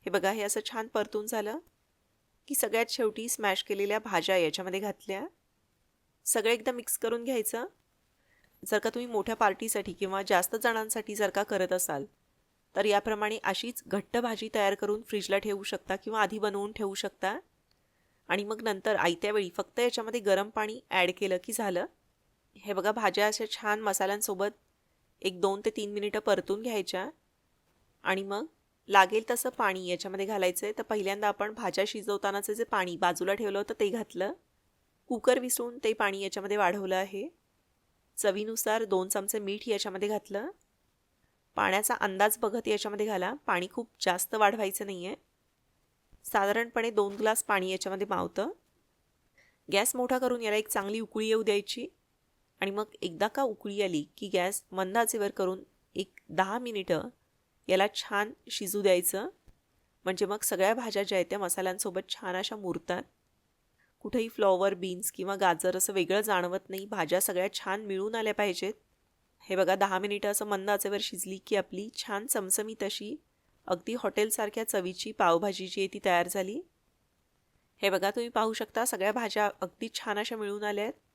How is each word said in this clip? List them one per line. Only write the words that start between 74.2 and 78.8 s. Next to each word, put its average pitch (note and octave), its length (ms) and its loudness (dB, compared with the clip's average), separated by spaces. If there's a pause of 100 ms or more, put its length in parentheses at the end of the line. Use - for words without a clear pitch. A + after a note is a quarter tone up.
चवीची F#3+ 440 -4
पावभाजी F#3 540 2
जी F3+ 140 -6
आहे F#3+ 140 0
ती G#3 100 -8
तयार F3 240 4
झाली. G3+ 320 -4 (1200)
हे G3+ 80 4
बघा, F#3+ 200 2
तुम्ही A#3 180 -2
पाहू A3 240 0
शकता A3+ 320 -2